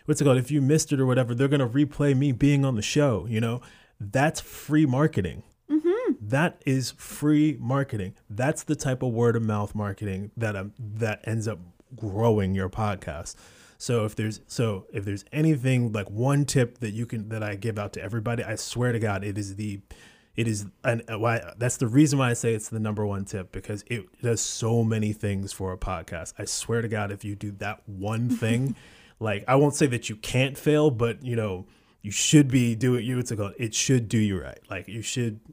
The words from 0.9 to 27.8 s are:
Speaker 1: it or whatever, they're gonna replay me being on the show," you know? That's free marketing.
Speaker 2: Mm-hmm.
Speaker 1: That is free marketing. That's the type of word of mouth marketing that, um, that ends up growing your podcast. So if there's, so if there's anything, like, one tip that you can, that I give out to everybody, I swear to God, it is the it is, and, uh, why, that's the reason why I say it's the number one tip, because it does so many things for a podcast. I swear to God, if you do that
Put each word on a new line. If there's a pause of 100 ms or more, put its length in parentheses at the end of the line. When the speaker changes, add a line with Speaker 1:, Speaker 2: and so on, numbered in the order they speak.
Speaker 1:
it
or
whatever,
they're
gonna
replay
me
being
on
the
show,"
you
know? (380)
That's
free
marketing. (280)
Speaker 2:
Mm-hmm.
Speaker 1:
That
is
free
marketing. (160)
That's
the
type
of
word
of
mouth
marketing
that,
um,
that
ends
up (360)
growing
your
podcast. (420)
So
if
there's,
so
if
there's
anything,
like,
one
tip
that
you
can,
that
I
give
out
to
everybody,
I
swear
to
God,
it
is
the (560)
it
is, (180)
and,
uh,
why,
that's
the
reason
why
I
say
it's
the
number
one
tip,
because
it (160)
does
so
many
things
for
a
podcast.
I
swear
to
God,
if
you
do
that